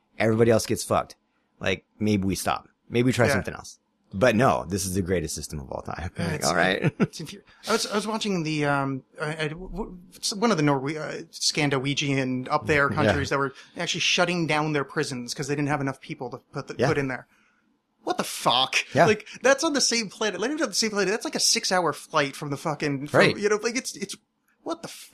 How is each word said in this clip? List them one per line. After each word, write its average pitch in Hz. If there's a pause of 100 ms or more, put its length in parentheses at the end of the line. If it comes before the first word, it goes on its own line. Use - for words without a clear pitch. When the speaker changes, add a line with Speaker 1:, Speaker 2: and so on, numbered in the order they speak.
(180)
Speaker 1:
Everybody 113
else 110
gets 107
fucked. - (440)
Like, 95 (140)
maybe 104
we 95
stop. - (220)
Maybe 123
we 127
try 117
Speaker 2:
Yeah. -
Speaker 1:
something 80
else. - (340)
But 107
no, 101
this 95
is 92
the 98
greatest 85
system 78
of 67
all -
time. -
Speaker 2:
Yeah, 170
Speaker 1:
Like, 160
Speaker 2:
it's, -
Speaker 1:
all 82
right. 92 (120)
<laughs> -
Speaker 2:
it's -
infu-, 175 (260)
I 208
was, 226
I 196
was 208
watching 208
the, 151
um, 139 (180)
I, 151 (120)
I, 156
w-, 175
w-, 170 (180)
it's -
one 220
of 180
the 151
Norwe-, 143
uh, 151
Scandinavian 135
up -
there 143
Speaker 1:
Yeah. -
Speaker 2:
countries 139
that 143
were 135 (240)
actually 170
shutting 175
down 151
their 143
prisons 123
'cause 135
they 143
didn't 147
have 143
enough 135
people 139
to 127 (160)
put 143
the, -
Speaker 1:
Yeah. 117
Speaker 2:
put 151
in 139
there. 127 (760)
What -
the -
fuck? - (180)
Speaker 1:
Yeah. 147
Speaker 2:
Like, 214 (140)
that's 269
on 320
the 254
same 233
planet. 190
Not 226
even 311
on 262
the 185
same 220
planet. 196
That's 214
like 302
a 220
six-hour 180
flight 143
from 147
the 143
fucking, 143
from, 139
Speaker 1:
Right. 185
Speaker 2:
you 208
know, 208
like, 233
it's, -
it's, 208 (480)
what 320
the -
f- -